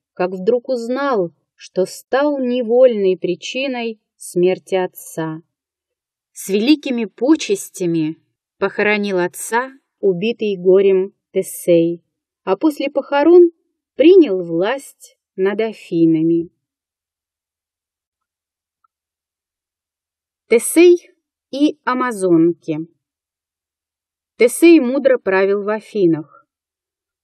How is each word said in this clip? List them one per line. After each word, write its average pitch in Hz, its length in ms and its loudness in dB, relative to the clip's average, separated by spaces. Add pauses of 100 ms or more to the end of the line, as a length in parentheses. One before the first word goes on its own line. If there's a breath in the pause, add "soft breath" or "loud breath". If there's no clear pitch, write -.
(140)
как 180 160 -4
вдруг 220 380 -2
узнал, 247 640 -4 (220)
что - 320 -6
стал 285 520 -4
невольной 240 800 2
причиной 233 840 -8 (160)
смерти 180 600 -4
отца. 165 680 -8 (880)
С - 160 -16
великими 240 580 -2
почестями 180 1080 -4 (420)
похоронил 202 600 -2
отца, 226 540 -6 (260)
убитый 202 580 -4
горем 190 560 2 (200)
Тесей, 170 720 -2 (400)
а 190 120 -2
после 294 340 -4
похорон 320 600 4 (460)
принял 277 480 4
власть 190 720 -6 (160)
над 202 260 -2
Афинами. 165 880 0 (4000)
Тесей 339 640 4 (400)
и 285 340 -2
амазонки. 180 960 -2 (1600)
Тесей 320 400 6
мудро 254 400 0
правил 196 460 0
в 202 40 -6
Афинах. 180 800 -4 (760)